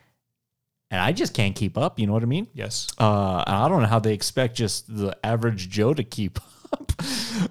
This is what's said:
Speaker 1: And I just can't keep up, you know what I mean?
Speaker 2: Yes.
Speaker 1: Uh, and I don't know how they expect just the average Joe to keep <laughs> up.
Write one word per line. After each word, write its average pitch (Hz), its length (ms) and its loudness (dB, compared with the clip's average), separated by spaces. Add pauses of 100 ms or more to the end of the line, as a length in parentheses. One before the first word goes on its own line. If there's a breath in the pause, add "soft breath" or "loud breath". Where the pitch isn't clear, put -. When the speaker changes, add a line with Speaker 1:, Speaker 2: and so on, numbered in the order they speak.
(920 soft breath)
Speaker 1:
And 90 100 0
I 110 100 4
just 226 220 -2
can't 98 220 2
keep 98 200 -2
up, 147 240 -2
you 107 60 2
know 101 80 2
what 113 80 2
I 117 60 0
mean? 175 260 0
Speaker 2:
Yes. 110 340 -8 (120)
Speaker 1:
Uh, 101 480 2
and 98 80 0
I 117 120 4
don't 175 140 4
know 110 60 4
how 113 100 4
they 107 160 2
expect 120 420 -2
just 110 300 -2 (100)
the 101 300 -2
average 113 440 0
Joe 104 260 4
to 127 80 -2
keep - 340 -4 (180)
<laughs> - 160 -12
up. - 200 -8 (600 loud breath)